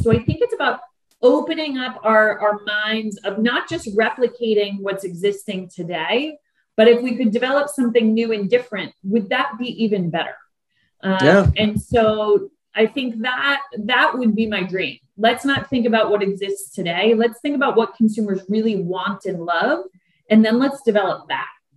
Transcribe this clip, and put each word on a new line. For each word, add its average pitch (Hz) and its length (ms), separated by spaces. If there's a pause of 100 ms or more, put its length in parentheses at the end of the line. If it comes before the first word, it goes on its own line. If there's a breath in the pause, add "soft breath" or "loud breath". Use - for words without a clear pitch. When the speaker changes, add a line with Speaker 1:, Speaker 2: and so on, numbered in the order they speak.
Speaker 1:
So 226 100
I 226 140
think - 160
it's 480 140
about 254 260 (400)
opening 302 560
up 254 260
our, 214 380
our 208 240
minds 214 540
of 196 200
not 247 300
just 320 260
replicating 220 840
what's 196 240
existing 185 640
today, 180 720 (400)
but 220 100
if 240 140
we 247 120
could 233 160
develop 262 380
something 233 460
new 226 180
and 202 160
different, 208 460 (100)
would 196 240
that 254 300
be 247 100 (160)
even 196 240
better? 160 280 (680)
Uh, 190 200
Speaker 2:
Yeah. 190 360
Speaker 1:
and 214 200
so 214 720 (300)
I 220 60
think 226 380
that 269 400 (220)
that 262 340
would 226 180
be 220 100
my 202 160
dream. 180 360 (180)
Let's 240 300
not 277 240
think 240 160
about 220 240
what 202 120
exists 196 520
today. 185 400
Let's 226 260
think 285 160
about 254 180
what 220 220
consumers 214 540
really 220 260
want 190 480
and 175 220
love, 233 400 (420)
and 220 160
then 220 140
let's 269 240
develop 196 460
that. 131 180 (300)